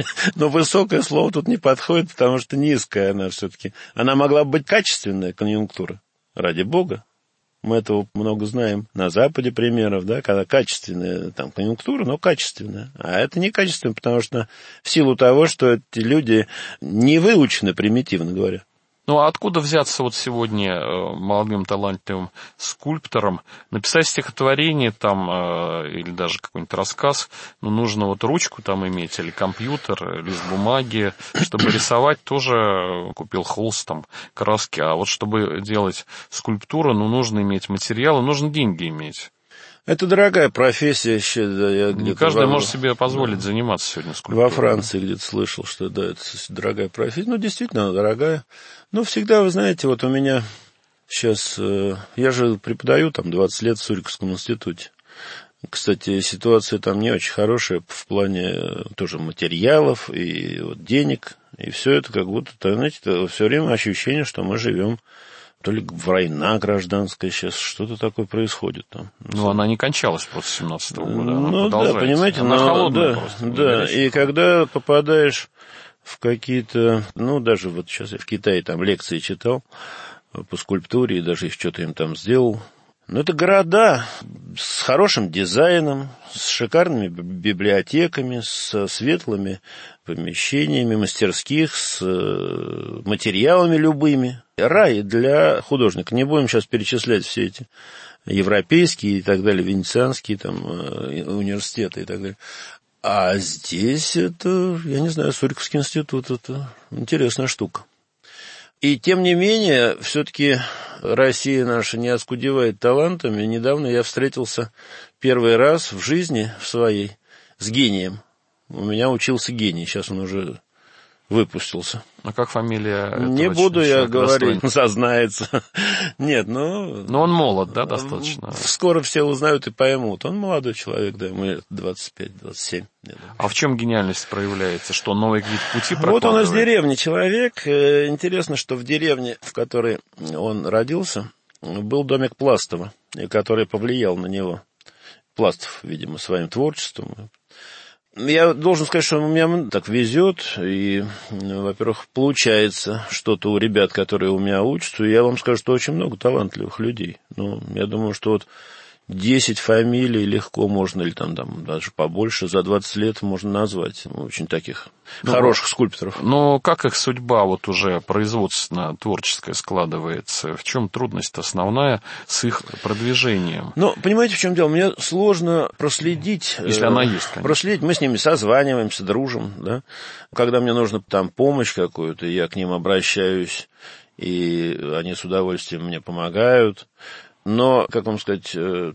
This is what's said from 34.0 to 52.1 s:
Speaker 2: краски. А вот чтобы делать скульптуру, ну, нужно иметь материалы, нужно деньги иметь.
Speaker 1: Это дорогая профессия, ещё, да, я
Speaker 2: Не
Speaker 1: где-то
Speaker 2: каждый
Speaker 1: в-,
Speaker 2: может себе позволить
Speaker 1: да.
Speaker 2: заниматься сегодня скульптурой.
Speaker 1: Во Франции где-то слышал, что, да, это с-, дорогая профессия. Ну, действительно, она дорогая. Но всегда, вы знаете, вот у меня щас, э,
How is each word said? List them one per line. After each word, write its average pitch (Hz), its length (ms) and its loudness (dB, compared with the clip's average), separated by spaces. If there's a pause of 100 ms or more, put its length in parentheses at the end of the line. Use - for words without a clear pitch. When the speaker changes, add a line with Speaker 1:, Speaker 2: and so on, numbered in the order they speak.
Speaker 2:
краски. - 480 -2
А 80 140 2
вот 85 140 -2
чтобы 104 520 -2
делать 104 460 -2 (220)
скульптуру, 131 640 -2
ну, 107 140 0
нужно 113 320 0
иметь 98 280 -2
материалы, 120 540 0
нужно 143 260 0
деньги 151 400 -2
иметь. 156 440 -12 (540)
Speaker 1:
Это 165 200 0
дорогая 185 440 6
профессия, 123 680 2
ещё, 104 320 0
да, 98 220 0
я 101 180 2
Speaker 2:
Не 101 60 0
Speaker 1:
где-то 101 240 -2
Speaker 2:
каждый 156 280 4
Speaker 1:
в-, 135 40 4
Speaker 2:
может 143 180 2
себе 131 260 0
позволить 127 440 0
Speaker 1:
да. 92 60 -8
Speaker 2:
заниматься 107 460 -2
сегодня 82 240 -8
скульптурой. 113 360 2
Speaker 1:
Во - 40 -4
Франции 110 460 2
где-то 95 220 -4
слышал, - 420 -4
что, - 240 -8
да, 95 220 -4
это 90 120 -12
с-, - 280 -12
дорогая 98 400 -4
профессия. 120 380 -4
Ну, 240 100 0
действительно, 196 460 -2
она 98 100 0
дорогая. 117 500 0 (480)
Но 220 120 0
всегда, 214 380 4
вы 185 80 4
знаете, 185 380 0
вот 127 160 0
у 127 40 0
меня 135 340 2 (680)
щас, - 500 -2
э, 98 380 -2 (180)